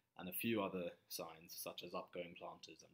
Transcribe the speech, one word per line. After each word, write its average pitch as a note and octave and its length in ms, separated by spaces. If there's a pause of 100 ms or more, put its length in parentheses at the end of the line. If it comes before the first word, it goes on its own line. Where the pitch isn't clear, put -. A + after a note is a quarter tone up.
(200)
and F2+ 100
a - 40
few A2+ 280
other F2+ 280 (200)
signs E2 460
such - 280
as F2 100
upgoing F2 440
plantars - 460
and - 100